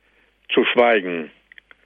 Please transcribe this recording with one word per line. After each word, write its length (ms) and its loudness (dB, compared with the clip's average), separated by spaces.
zu 160 0
schweigen, 640 0